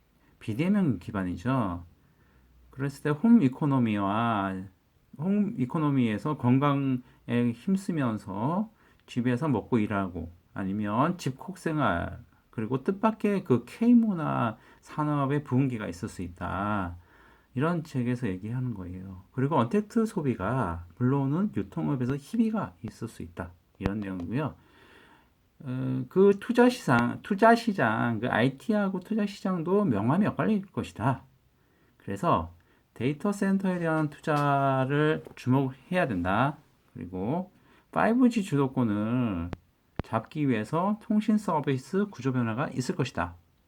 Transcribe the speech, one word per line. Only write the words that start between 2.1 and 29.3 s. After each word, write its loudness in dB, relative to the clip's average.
그랬을 -8
때 0
홈 6
이코노미와, 2
홈 0
이코노미에서 0
건강에 0
힘쓰면서 -2
집에서 -2
먹고 0
일하고, -2
아니면 -2
집콕 -8
생활, -2
그리고 -4
뜻밖의 -2
그 2
K문화 2
산업의 -2
부흥기가 0
있을 -8
수 -12
있다. -4
이런 -2
책에서 -4
얘기하는 -6
거예요. -12
그리고 0
언택트 0
소비가 -2
물론은 0
유통업에서 -2
희비가 -2
있을 -10
수 -12
있다. -12
이런 -4
내용이고요. -6
어, -4
그 6
투자 6
시장, 2
투자 6
시장, 0
그 -2
아이티하고 0
투자 -4
시장도 0